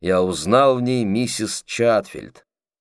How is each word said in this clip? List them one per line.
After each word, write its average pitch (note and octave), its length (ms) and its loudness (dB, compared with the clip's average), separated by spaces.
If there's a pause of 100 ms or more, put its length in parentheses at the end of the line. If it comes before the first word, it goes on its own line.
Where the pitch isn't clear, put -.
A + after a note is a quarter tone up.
Я F2+ 200 2
узнал G2+ 560 2
в B2 40 -4
ней B2 240 0
миссис A2 600 -4
Чатфилд. G#2 800 -2 (360)